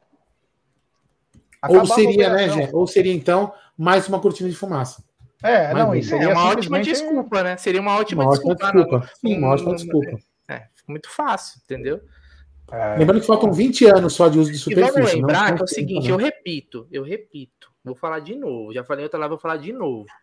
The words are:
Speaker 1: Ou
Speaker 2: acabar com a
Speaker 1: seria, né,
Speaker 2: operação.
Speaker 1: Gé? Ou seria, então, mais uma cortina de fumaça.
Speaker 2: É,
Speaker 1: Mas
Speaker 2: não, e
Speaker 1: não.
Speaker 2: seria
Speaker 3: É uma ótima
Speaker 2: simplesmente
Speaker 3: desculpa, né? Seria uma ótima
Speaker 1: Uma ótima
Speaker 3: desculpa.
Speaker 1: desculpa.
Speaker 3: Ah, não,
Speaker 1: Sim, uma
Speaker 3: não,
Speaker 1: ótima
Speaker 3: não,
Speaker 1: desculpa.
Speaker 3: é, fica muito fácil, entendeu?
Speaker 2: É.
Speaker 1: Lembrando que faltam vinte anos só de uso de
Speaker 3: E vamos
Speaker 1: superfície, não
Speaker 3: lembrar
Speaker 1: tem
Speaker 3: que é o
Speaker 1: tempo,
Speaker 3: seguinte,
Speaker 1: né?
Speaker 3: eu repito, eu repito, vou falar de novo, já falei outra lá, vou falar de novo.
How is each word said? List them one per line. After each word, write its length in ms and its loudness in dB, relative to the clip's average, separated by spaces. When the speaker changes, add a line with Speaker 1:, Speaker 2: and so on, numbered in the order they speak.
Speaker 1:
Ou 80 6
Speaker 2:
acabar 100 6
com 60 0
a 40 2
Speaker 1:
seria, 340 4
né, 40 2
Speaker 2:
operação. 160 0
Speaker 1:
Gé? 100 -6
Ou 140 0
seria, 260 2
então, 400 0
mais 320 2
uma 120 -2
cortina 280 -2
de 80 -6
fumaça. 480 -8
Speaker 2:
É, 300 2
Speaker 1:
Mas 120 2
Speaker 2:
não, 100 2
e 40 0
Speaker 1:
não. 100 -4
Speaker 2:
seria 200 0
Speaker 3:
É 40 2
uma 120 2
ótima 180 2
Speaker 2:
simplesmente 280 -2
Speaker 3:
desculpa, 520 -2
né? 140 -4
Seria 240 -2
uma 160 0
ótima 280 0
Speaker 1:
Uma 80 6
ótima 220 2
Speaker 3:
desculpa. 180 -2
Speaker 1:
desculpa. 240 4
Speaker 3:
Ah, 40 0
não, 80 0
Speaker 1:
Sim, 80 0
uma 80 0
Speaker 3:
não, 80 4
Speaker 1:
ótima 140 -2
Speaker 3:
não, 80 -2
Speaker 1:
desculpa. 420 -2
Speaker 3:
é, 100 -10
fica 180 -18
muito 180 -14
fácil, 540 -6
entendeu? 360 -8
Speaker 2:
É. 260 -4
Speaker 1:
Lembrando 220 4
que 60 -4
faltam 260 4
vinte 320 2
anos 300 6
só 140 4
de 100 4
uso 120 2
de 60 -10
Speaker 3:
E 180 -6
vamos 140 4
Speaker 1:
superfície, 320 2
não 80 0
Speaker 3:
lembrar 180 2
Speaker 1:
tem 100 0
Speaker 3:
que 40 -4
é 40 -2
o 20 -2
Speaker 1:
tempo, 20 -6
Speaker 3:
seguinte, 380 -6
Speaker 1:
né? 40 0
Speaker 3:
eu 60 2
repito, 760 -8
eu 140 -8
repito, 640 -16
vou 100 -12
falar 260 -8
de 140 -14
novo, 380 -10
já 100 -8
falei 220 -8
outra 160 -8
lá, 80 -4
vou 100 -8
falar 200 -6
de 140 -12
novo. 340 -8